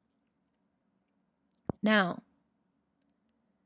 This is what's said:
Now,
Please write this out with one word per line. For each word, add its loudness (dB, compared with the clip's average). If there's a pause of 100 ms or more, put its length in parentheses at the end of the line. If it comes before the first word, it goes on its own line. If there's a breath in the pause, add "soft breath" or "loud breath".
(1800)
Now, 0 (1400)